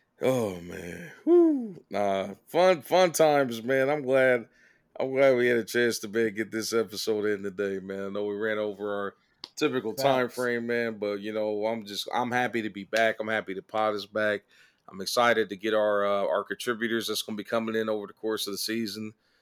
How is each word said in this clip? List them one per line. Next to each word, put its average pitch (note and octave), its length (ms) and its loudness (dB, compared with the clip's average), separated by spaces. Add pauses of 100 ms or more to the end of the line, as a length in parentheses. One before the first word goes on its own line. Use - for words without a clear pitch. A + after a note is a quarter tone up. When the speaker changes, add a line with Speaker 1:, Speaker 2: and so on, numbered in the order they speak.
(200)
Speaker 1:
Oh, A2 400 0
man. F2 520 -12 (120)
Woo. D4+ 560 4 (100)
Nah, G2 440 0 (140)
fun, F3 340 4
fun F3 300 4
times, C#3 500 4
man. C3+ 260 2
I'm D3 140 0
glad, B2+ 440 4 (520)
I'm C3 140 -2
glad C3+ 240 6
we B2 100 4
had B2 120 4
a A2 60 0
chance A#2+ 360 0
to, A2 80 -10
man, A2 260 0
get G2+ 160 -4
this G#2+ 220 -4
episode G#2+ 540 0
in G#2 180 -2
today, G2 340 -4
man. G2 280 -8
I - 40 -6
know G2+ 160 -4
we G#2 80 -4
ran G#2+ 240 -2
over G#2 340 -4
our G2+ 220 -6 (420)
typical B2+ 380 -2
time B2+ 340 2
Speaker 2:
Facts. A#2 60 -18
Speaker 1:
frame, A#2+ 320 -2
man, A#2 320 -4
but, G#2 220 -4
you G#2+ 120 -8
know, G#2+ 340 -2
I'm A2+ 200 -4
just, G2+ 260 -8
I'm A#2+ 200 -2
happy A#2+ 300 -2
to G#2+ 80 -6
be G2 140 -10
back. A2 360 2
I'm G#2+ 80 -8
happy G2+ 260 -4
the F#2 80 -8
pod A2 320 0
is G2+ 120 -8
back. G#2 360 -2 (460)
I'm F#2+ 120 -14
excited A2+ 500 2
to G2+ 60 -8
get G#2+ 180 -2
our, G#2 300 2
uh, G2+ 220 2
our F#2 180 0
contributors A2 640 -4
that's G#2+ 140 -4
gonna A2 140 -8
be G2+ 80 -8
coming A2+ 320 -2
in A2 120 -2
over G#2+ 200 -4
the G2 40 -20
course A2 360 -4
of G2+ 60 -6
the F#2 40 -6
season. A2 560 -6 (280)